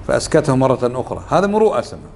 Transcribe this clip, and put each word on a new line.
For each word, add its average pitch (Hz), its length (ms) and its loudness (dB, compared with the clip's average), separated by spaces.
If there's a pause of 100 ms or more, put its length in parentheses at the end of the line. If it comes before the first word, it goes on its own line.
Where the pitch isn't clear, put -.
فأسكته 135 480 2
مرة 131 260 2
أخرى. 123 460 -4
هذا 180 180 2
مروءة 214 320 2
اسمها. - 380 -8